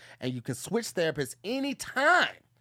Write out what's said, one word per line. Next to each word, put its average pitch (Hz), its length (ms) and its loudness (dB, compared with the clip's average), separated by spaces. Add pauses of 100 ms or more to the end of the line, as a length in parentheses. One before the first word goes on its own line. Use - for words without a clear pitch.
(180)
and 127 140 -4
you 123 80 -4
can 123 140 -4
switch 220 320 -4
therapists 151 480 -2 (100)
anytime 269 840 2 (320)